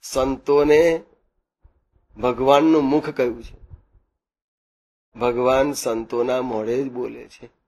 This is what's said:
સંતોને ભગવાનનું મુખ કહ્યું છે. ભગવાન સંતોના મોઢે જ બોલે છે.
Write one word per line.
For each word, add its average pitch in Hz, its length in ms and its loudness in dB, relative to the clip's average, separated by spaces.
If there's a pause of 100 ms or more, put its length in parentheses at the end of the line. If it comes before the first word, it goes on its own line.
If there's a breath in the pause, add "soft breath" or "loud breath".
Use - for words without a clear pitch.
સંતોને 147 1000 2 (1120)
ભગવાનનું 139 680 2
મુખ 151 260 0
કહ્યું 120 320 -4
છે. - 140 -20 (1600)
ભગવાન 127 540 0
સંતોના 120 720 -4
મોઢે 117 420 -4
જ 135 60 -8
બોલે 120 380 -12
છે. - 400 -20